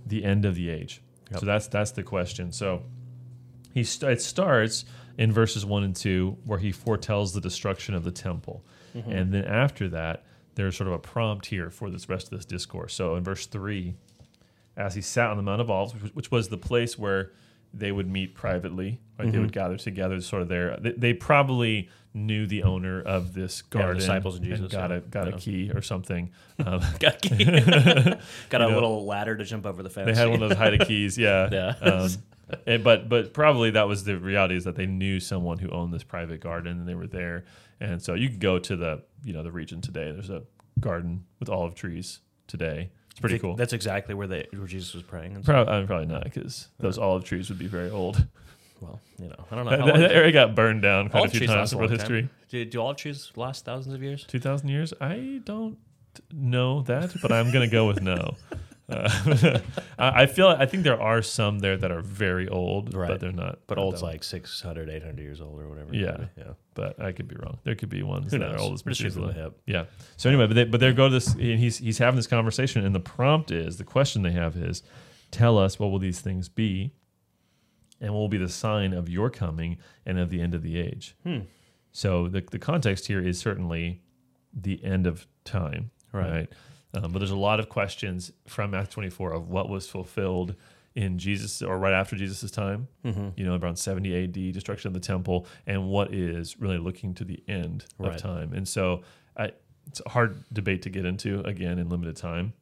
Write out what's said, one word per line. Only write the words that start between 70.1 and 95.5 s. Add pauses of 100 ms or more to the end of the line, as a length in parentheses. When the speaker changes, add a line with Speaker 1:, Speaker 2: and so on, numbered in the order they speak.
Speaker 1:
So
anyway,
but
they,
but
they
go
to
this,
and
he's,
he's
having
this
conversation,
and
the
prompt
is,
the
question
they
have
is, (480)
"Tell
us,
what
will
these
things
be? (1080)
And
what
will
be
the
sign
of
your
coming (260)
and
of
the
end
of
the
age?"
Speaker 2:
Hmm. (540)
Speaker 1:
So
the,
the
context
here
is
certainly (500)
the
end
of (180)
time, (220)
Speaker 2:
Right.
Speaker 1:
right? (440)
Um,
but
there's
a
lot
of
questions (160)
from
Matthew
twenty-four
of
what
was
fulfilled (400)
in
Jesus,
or
right
after
Jesus'
time, (180)
Speaker 2:
Mm-hmm.
Speaker 1:
you
know,
around
seventy
A
D,
destruction
of
the
temple, (200)